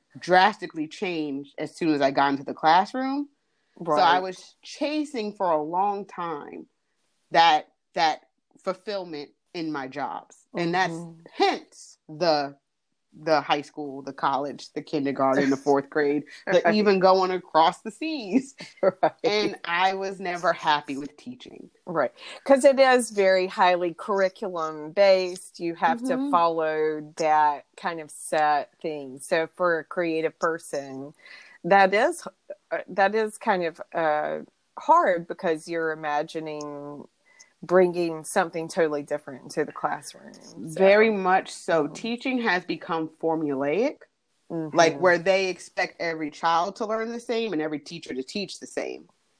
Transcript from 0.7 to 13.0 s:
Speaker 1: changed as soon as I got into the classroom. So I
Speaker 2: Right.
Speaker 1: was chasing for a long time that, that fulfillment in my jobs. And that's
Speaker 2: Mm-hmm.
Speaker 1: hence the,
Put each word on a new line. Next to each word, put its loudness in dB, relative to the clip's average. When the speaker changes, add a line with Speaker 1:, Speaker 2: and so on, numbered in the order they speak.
Speaker 1:
changed -6
as -8
soon 0
as 2
I 4
got 2
into -4
the -8
classroom. 2
So 0
I 6
Speaker 2:
Right. 2
Speaker 1:
was -12
chasing -6
for -2
a 2
long -2
time -10
that, 6
that 0
fulfillment -8
in -6
my -8
jobs. -10
And -2
that's 0
Speaker 2:
Mm-hmm. -14
Speaker 1:
hence -4
the, 0